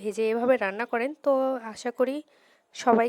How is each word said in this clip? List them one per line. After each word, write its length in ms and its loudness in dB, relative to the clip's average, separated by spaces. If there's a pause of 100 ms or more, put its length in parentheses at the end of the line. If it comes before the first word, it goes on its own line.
ভেজে 320 -4
এভাবে 220 2 (100)
রান্না 280 -4
করেন, 180 -2 (140)
তো 60 2 (420)
আশা 260 -8
করি 180 0 (600)
সবাই 320 4